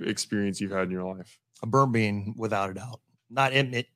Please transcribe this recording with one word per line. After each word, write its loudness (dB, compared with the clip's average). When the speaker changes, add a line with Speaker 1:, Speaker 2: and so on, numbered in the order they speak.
Speaker 1:
experience -2
you've -2
had 0
in -2
your -4
life? -10
Speaker 2:
A -6
burnt 6
bean, 2
without 0
a -8
doubt. -12
Not 0
in 2
it. -4